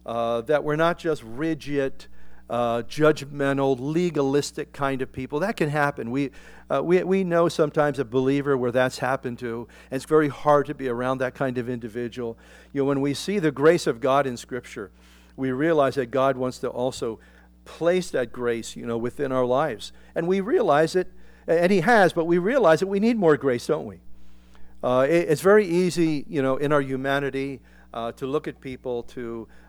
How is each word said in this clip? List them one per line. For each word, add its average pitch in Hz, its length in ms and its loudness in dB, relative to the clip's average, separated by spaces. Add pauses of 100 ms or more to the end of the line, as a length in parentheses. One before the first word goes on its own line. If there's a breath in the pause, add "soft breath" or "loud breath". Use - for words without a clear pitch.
uh, 117 380 -2
that 147 220 0
we're 151 120 -2
not 165 220 2
just 156 240 -4
rigid, 135 840 -4 (440 soft breath)
uh, 117 320 -2
judgmental, 139 960 0
legalistic 147 960 -2
kind 139 280 -2
of 131 100 -6
people. 131 300 -6
That 208 160 -4
can 151 140 0
happen. 143 400 -2
We, 135 200 -2 (400 loud breath)
uh, 139 120 0
we, 175 200 2
we 190 220 0
know 170 240 2
sometimes 147 500 0
a 135 60 0
believer 135 520 0
where 123 160 0
that's 127 260 0
happened 127 400 -4
to, 117 280 -8 (240 loud breath)
and 131 60 -4
it's 127 80 -6
very 156 240 4
hard 143 380 2
to 147 80 -8
be 135 140 -6
around 127 300 -2
that 127 160 -2
kind 131 220 -2
of 120 140 -4
individual. 117 640 -8 (360 loud breath)
You 139 100 0
know, - 40 2
when 139 140 2
we 143 140 0
see 196 240 -4
the 156 120 2
grace 156 360 4
of 120 140 -2
God 135 260 2
in 123 100 -6
Scripture, 120 540 -12 (460 soft breath)
we 131 160 -2
realize 143 420 2
that 123 160 -4
God 131 260 2
wants 127 220 -4
to 127 100 -6
also 123 500 -6 (460 soft breath)
place 175 460 0
that 127 200 -2
grace, 120 460 -4
you 127 80 -12
know, 117 140 -2
within 120 340 -4
our 127 140 2
lives. 123 460 -2 (220 soft breath)
And 165 140 -2
we 190 120 2
realize 185 540 2
it, 180 160 -2 (360 soft breath)
and 175 260 4
he 196 80 4
has, 190 320 6
but 160 140 0
we 170 100 4
realize 180 440 4
that 190 60 -2
we 196 140 0
need 233 160 2
more 165 220 6
grace, 123 280 0
don't 156 200 -2
we? 95 140 -14 (840 soft breath)
Uh, 127 260 2
it, 170 220 2
it's 147 100 0
very 208 260 6
easy, 170 600 0
you 147 140 -2
know, 135 160 0
in 143 140 0
our 147 100 4
humanity, 135 800 -4 (340 soft breath)
uh, 117 180 -6
to 139 140 -10
look 151 220 -4
at 139 120 -12
people, 123 440 -8
to, 117 440 -10 (200 soft breath)